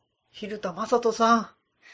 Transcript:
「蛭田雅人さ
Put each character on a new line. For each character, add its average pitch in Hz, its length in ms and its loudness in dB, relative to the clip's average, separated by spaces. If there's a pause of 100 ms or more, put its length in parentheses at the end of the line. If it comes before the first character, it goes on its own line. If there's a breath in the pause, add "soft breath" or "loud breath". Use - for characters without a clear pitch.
(340)
「蛭 208 260 -10
田 180 140 -6
雅 208 140 -6
人 233 240 2
さ 226 440 2 (380 loud breath)